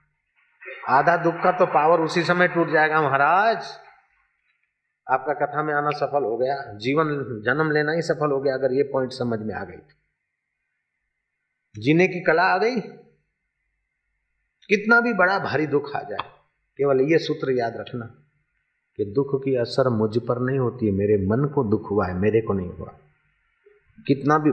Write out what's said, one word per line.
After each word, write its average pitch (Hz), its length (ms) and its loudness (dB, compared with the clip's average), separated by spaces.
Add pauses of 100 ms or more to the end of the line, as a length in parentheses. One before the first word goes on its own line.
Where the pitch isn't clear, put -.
(920)
आधा 151 280 4
दुख 165 160 0
का 180 180 0
तो 180 160 2
power 160 320 4
उसी 160 240 0
समय 175 240 2
टूट 160 240 0
जाएगा। 156 300 2
महाराज, 160 760 2 (1300)
आपका 139 300 -2
कथा 147 260 -2
में 151 120 -2
आना 147 220 0
सफल 139 280 -2
हो 113 140 -2
गया, 127 400 -4
जीवन 135 640 -2
जन्म 147 280 0
लेना 151 200 0
ही 165 120 -2
सफल 147 280 -2
हो 135 80 0
गया, 135 140 0
अगर 131 180 -2
ये 135 200 2
point 131 200 -2
समझ 117 280 -4
में 107 140 -8
आ 87 100 -8
गई 87 120 -16
तो। - 200 -20 (1800)
जीने 156 340 2
की 180 140 -6
कला 170 220 4
आ 185 140 2
गई। 226 220 0 (1900)
कितना 214 300 4
भी 233 140 -2
बड़ा 185 260 2
भारी 139 280 -2
दुख 139 280 -2
आ - 40 -4
जाए, - 280 -10 (500)
केवल 135 240 2
ये 156 160 4
सूत्र 147 340 -2
याद 117 240 -4
रखना 113 300 -10 (920)
कि 104 140 -2
दुख 135 240 0
की 131 220 0
असर 123 320 0
मुझ 110 280 0
पर 120 220 -2
नहीं 127 180 0
होती 120 280 -2
है, 101 80 2
मेरे 104 320 2
मन 120 280 2
को 143 120 2
दुख 104 240 0
हुआ 101 160 2
है, 90 100 -6
मेरे 104 240 2
को 110 120 -4
नहीं 90 180 -4
हुआ। 85 280 -16 (1080)
कितना 139 320 2
भी 151 140 2